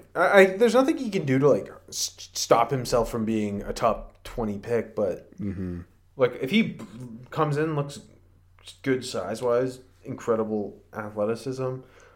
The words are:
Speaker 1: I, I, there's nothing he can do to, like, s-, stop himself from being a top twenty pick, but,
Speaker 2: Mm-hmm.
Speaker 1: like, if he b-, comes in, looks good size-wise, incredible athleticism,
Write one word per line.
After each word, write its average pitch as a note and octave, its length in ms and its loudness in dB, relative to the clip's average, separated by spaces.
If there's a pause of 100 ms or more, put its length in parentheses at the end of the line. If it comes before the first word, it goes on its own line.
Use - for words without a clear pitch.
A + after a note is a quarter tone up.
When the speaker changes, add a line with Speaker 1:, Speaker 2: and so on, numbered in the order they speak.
(160)
Speaker 1:
I, F#3 240 8
I, F#3+ 40 10 (120)
there's G#3+ 180 4
nothing C4+ 220 4
he B3 140 -6
can F#3 140 -2
do C3 140 2
to, C#3+ 100 6
like, - 240 2 (160)
s-, - 440 -10
stop A#2+ 400 2
himself A#2+ 380 0
from A2+ 140 -2
being G#2 380 -2
a - 100 -6
top - 520 -2
twenty G#2 340 -6
pick, A2 380 -4
but, F#2 420 -2
Speaker 2:
Mm-hmm. F2+ 440 -6 (340)
Speaker 1:
like, B2 240 2
if C#3 100 -4
he A3 120 4
b-, - 220 -6 (460)
comes D3 260 0
in, D#3 200 0
looks C#3+ 240 -6 (840)
good B2+ 220 0
size-wise, A#2+ 760 -2 (260)
incredible A2 800 -2 (100)
athleticism, A2+ 840 -4 (400)